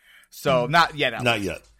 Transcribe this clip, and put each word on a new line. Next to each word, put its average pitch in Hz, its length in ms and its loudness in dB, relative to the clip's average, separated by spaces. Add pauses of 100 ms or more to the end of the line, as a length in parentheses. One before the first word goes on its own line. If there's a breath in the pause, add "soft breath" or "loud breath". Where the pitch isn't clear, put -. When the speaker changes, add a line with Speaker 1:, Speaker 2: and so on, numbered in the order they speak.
(280 soft breath)
Speaker 1:
So, 127 380 0
Speaker 2:
Mm. 127 40 -6
Speaker 1:
not 160 240 4
yet, 135 200 -2
at 110 80 -6
Speaker 2:
Not 120 140 0
Speaker 1:
least. 101 160 -6
Speaker 2:
yet. 76 100 -12 (180)